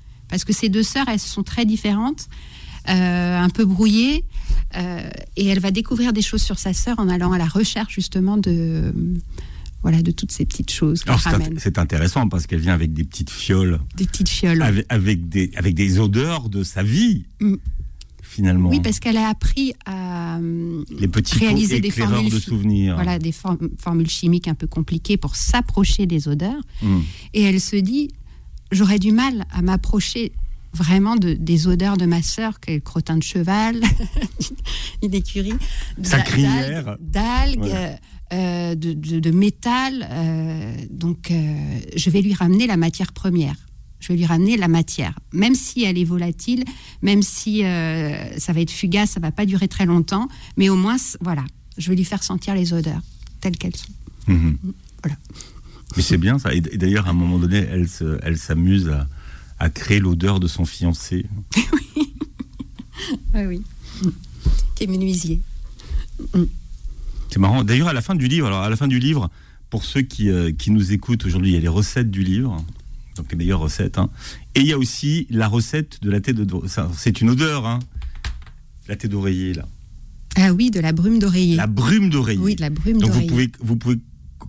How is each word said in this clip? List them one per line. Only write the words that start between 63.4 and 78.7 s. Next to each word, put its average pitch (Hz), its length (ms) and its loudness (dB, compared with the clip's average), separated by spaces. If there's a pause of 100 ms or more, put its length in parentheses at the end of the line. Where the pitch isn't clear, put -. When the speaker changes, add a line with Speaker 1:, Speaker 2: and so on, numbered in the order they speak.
Speaker 1:
oui. 180 160 -4 (1120)
Qui - 100 -2
est - 20 -2
menuisier. 185 540 0 (960)
Mm. 180 80 4 (880)
Speaker 2:
C'est - 80 -2
marrant. 104 260 4
D'ailleurs, 127 240 4
à 160 40 0
la 120 100 -2
fin 190 120 -2
du 131 140 2
livre, 151 180 2
alors, 98 140 0
à 101 100 0
la 113 60 0
fin 143 120 2
du 127 100 4
livre, 131 320 2 (400)
pour 110 140 -4
ceux - 180 0
qui, 107 280 0
euh, 85 220 2
qui - 180 -2
nous 104 220 4
écoutent 113 340 0
aujourd'hui, 92 240 2
il 87 40 6
y - 20 4
a 82 40 4
les 82 80 2
recettes 104 420 0
du 98 120 0
livre, 92 420 0 (520)
donc 82 140 -8
les 82 60 -6
meilleures 85 240 2
recettes, 80 380 -2
hein. 95 120 0 (440)
Et 135 60 4
il 139 60 6
y 156 60 4
a 143 60 0
aussi 147 520 -2
la 110 180 2
recette 117 540 -2
de 101 80 -2
la 101 100 2
tête 120 160 -2
de, 92 320 -2
ça, 90 280 -4
c'est - 240 0
une 117 100 4
odeur, 139 360 0
hein. 120 140 -2 (1080)